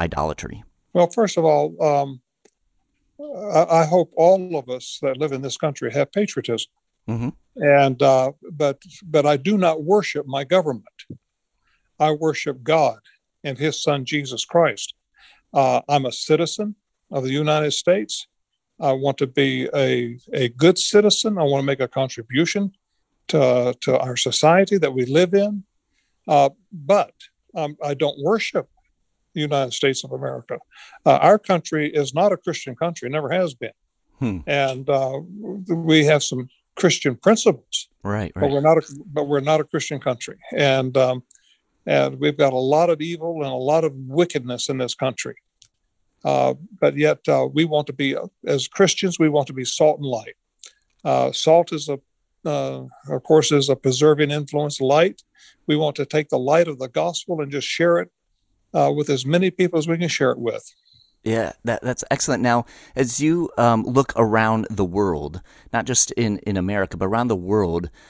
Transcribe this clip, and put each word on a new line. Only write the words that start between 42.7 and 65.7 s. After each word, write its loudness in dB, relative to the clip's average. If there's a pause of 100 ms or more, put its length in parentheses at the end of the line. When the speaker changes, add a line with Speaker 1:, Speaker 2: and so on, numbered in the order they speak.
Speaker 2:
of -2
evil -6
and -6
a -6
lot 0
of -4
wickedness -4
in -4
this -6
country. -6 (880)
Uh, 2 (260)
but 2
yet, 0
uh, 2
we 0
want -2
to -10
be, -4
uh, -8 (180)
as -2
Christians, 0
we 4
want 0
to -14
be -8
salt 2
and -6
light. -8 (680)
Uh, 0
salt 2
is -8
a -6 (460)
uh, -6 (260)
of -6
course, 6
is 2
a 2
preserving 2
influence, -4
light. 2 (420)
We 0
want -2
to -4
take -4
the 0
light 2
of -10
the -8
gospel -4
and -8
just -6
share 2
it, -6 (640)
uh, 2
with -2
as -2
many 2
people 0
as -2
we -2
can -2
share 0
it -6
with. -8 (500)
Speaker 1:
Yeah, -2 (120)
that, -4
that's -6
excellent. -2
Now, 2 (300)
as -2
you, 0
um, 2
look 0
around 2
the -2
world, -2 (320)